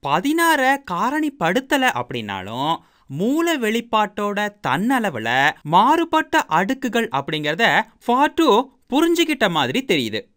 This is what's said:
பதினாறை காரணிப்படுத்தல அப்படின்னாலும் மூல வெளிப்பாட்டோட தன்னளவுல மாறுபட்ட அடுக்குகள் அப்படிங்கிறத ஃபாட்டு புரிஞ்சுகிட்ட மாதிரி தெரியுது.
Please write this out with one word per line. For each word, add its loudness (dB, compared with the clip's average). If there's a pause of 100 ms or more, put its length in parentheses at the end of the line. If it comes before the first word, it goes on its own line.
பதினாறை 2 (160)
காரணிப்படுத்தல -2
அப்படின்னாலும் -6 (380)
மூல -2
வெளிப்பாட்டோட -2 (240)
தன்னளவுல -2 (340)
மாறுபட்ட 2
அடுக்குகள் -2
அப்படிங்கிறத -2 (340)
ஃபாட்டு 2 (420)
புரிஞ்சுகிட்ட 0
மாதிரி 0
தெரியுது. -2 (160)